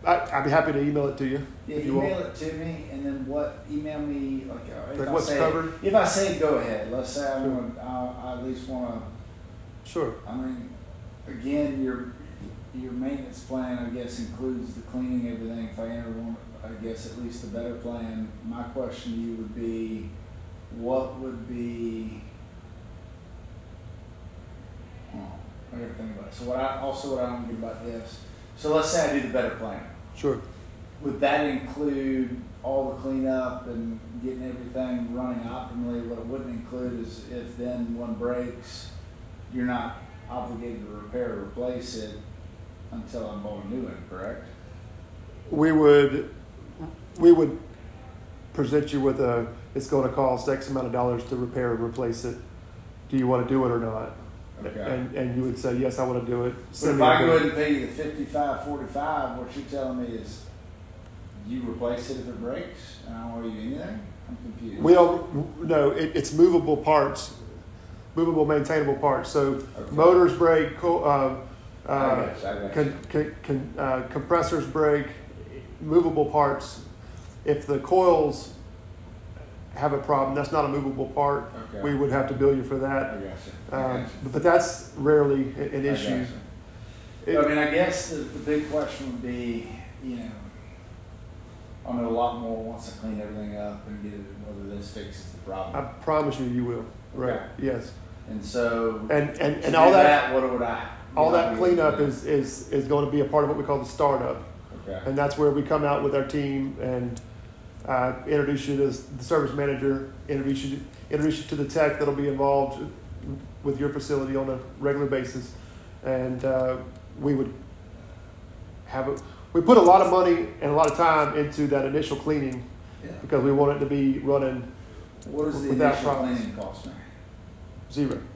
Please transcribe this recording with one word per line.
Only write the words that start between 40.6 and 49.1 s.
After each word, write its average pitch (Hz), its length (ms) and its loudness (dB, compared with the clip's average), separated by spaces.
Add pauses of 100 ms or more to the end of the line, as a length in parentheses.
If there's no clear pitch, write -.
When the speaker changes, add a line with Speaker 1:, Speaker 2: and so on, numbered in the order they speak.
Speaker 2:
to 104 80 -12
repair 120 380 -4
or 101 120 -6
replace 123 520 -6
it 104 200 -8 (760)
until 110 380 -8
I 101 60 -10
bought 104 280 -8
a 98 40 -10
new 123 140 -4
one, 87 140 -8 (140)
correct? 95 340 -8 (1040)
Speaker 1:
We 156 220 6
would, 147 560 8 (880)
we - 140 12
would 160 260 8 (920)
present 143 400 2
you 143 80 0
with 135 200 2